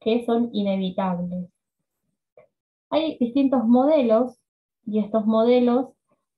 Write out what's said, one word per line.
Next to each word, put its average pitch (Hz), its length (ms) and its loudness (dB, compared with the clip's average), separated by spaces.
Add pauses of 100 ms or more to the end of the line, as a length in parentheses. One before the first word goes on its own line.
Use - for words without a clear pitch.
que 240 240 -2
son 233 280 0
inevitables. 185 960 -4 (1400)
Hay 311 280 -2
distintos 254 460 0
modelos, 247 760 2 (480)
y 214 120 -4
estos 208 280 -2
modelos 240 640 2 (500)